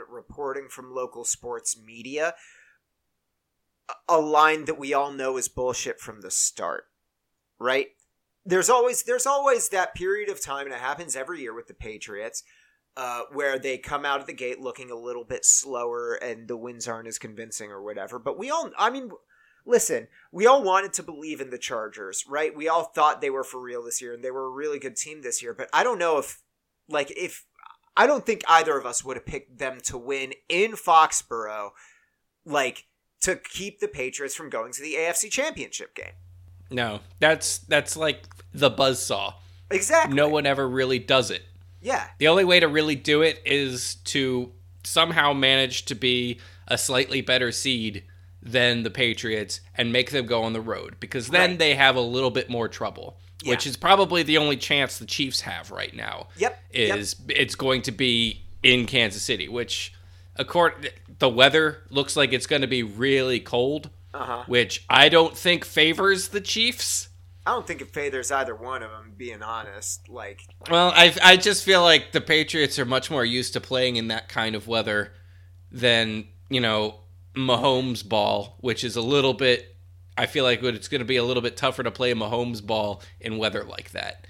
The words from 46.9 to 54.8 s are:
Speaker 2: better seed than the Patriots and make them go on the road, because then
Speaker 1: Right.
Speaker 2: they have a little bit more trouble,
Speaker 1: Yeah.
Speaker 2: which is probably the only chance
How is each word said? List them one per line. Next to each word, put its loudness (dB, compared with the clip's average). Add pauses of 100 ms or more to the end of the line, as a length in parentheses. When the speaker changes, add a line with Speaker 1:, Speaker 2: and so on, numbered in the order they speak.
Speaker 2:
better 2
seed -4 (400)
than 2
the -4
Patriots -2 (160)
and 0
make 2
them -2
go 0
on -2
the -4
road, -8
because -8
then 4
Speaker 1:
Right. -4
Speaker 2:
they 4
have 6
a 0
little 0
bit -4
more -2
trouble, -10 (240)
Speaker 1:
Yeah. 0
Speaker 2:
which 0
is -6
probably 4
the 4
only 2
chance 0